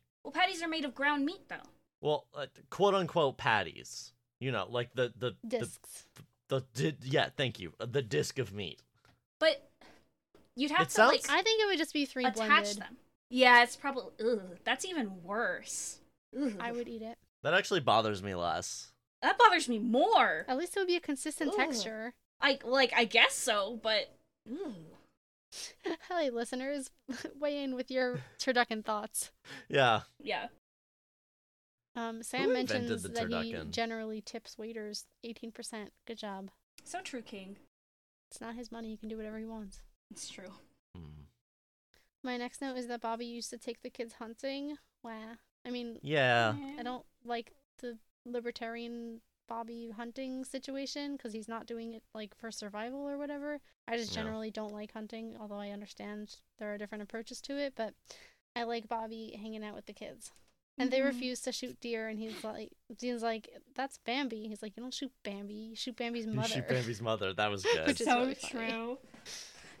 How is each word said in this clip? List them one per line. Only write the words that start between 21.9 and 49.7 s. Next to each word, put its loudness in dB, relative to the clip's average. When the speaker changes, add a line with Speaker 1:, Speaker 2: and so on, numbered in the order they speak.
Speaker 1:
I, 6
like, 4
I 6
guess 8
so, 2
but, 0
ugh. -6
Speaker 3:
<laughs> -10
Hey, 2
listeners, -2
<laughs> -8
weigh 0
in -2
with -4
your 2
turducken 4
thoughts. -2
Speaker 2:
Yeah. 8
Speaker 1:
Yeah. -2
Speaker 3:
Um, -6
Sam -4
Speaker 2:
Who 4
invented 2
Speaker 3:
mentions -2
Speaker 2:
the -6
Speaker 3:
that -2
he -2
Speaker 2:
turducken? -6
Speaker 3:
generally -4
tips -14
waiters -10
eighteen -10
percent. -12
Good -10
job. -8
Speaker 1:
So -8
true, -8
King. -14
Speaker 3:
It's -16
not -8
his -10
money. -10
He -8
can -12
do -8
whatever -8
he -8
wants. -10
Speaker 1:
It's -12
true. -12
Speaker 2:
Hmm. -14
Speaker 3:
My -4
next -8
note -4
is -4
that -4
Bobby -4
used -8
to -8
take -10
the -10
kids -8
hunting. -6
Wow. -12
I -6
mean, -6
Speaker 2:
Yeah. 6
Speaker 1:
Yeah. -8
Speaker 3:
I -6
don't -6
like -6
the -8
libertarian -6
Bobby -8